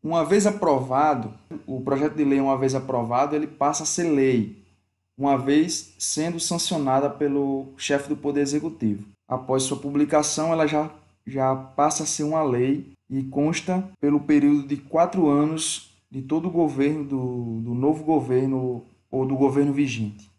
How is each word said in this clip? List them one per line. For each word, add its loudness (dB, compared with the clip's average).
Uma 2
vez 4
aprovado, 2
o -6
projeto -2
de 2
lei, 4
uma 2
vez 0
aprovado, 0
ele -2
passa -2
a -6
ser -2
lei, 2
uma 2
vez 0
sendo -4
sancionada 0
pelo -2
chefe -2
do -2
Poder -2
Executivo. -4
Após -2
sua -4
publicação, 0
ela 2
já, -2
já 0
passa -2
a -4
ser -4
uma 0
lei 0
e -4
consta -2
pelo 2
período 4
de -4
quatro 2
anos -2
de -10
todo -2
o -6
governo, 0
do, -4
do -4
novo 0
governo 0
ou -2
do -2
governo 4
vigente. -4